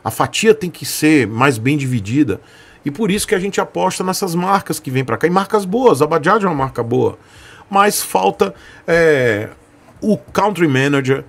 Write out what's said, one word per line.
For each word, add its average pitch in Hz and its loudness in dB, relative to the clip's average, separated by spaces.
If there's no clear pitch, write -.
A - -6
fatia 202 2
tem 185 -8
que - -14
ser 147 2
mais 117 0
bem 135 0
dividida. 127 -2
E 143 -6
por 185 -2
isso 202 -4
que 208 0
a 185 2
gente 196 -4
aposta 185 -4
nessas 185 -4
marcas 180 -2
que - -14
vêm 131 -2
pra 117 -4
cá. 156 0
E - 0
marcas 196 0
boas, 190 2
a 151 2
Bajaj 165 2
é 196 2
uma 170 -2
marca 131 -4
boa. 117 -2
Mas 202 2
falta, 190 -2
é, 135 2
o 208 0
country 185 -2
manager, 135 0